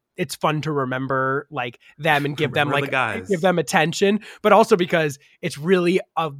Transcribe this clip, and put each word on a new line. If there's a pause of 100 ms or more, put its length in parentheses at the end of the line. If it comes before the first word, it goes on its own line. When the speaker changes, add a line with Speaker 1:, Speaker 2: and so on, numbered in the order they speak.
(160)
Speaker 1:
it's
fun
to
remember,
like, (180)
them
and
give
Speaker 2:
<laughs>
Speaker 1:
them,
Speaker 2:
Remember
Speaker 1:
like,
Speaker 2:
the
guys.
Speaker 1:
give
them
attention, (200)
but
also
because (220)
it's
really (160)
a,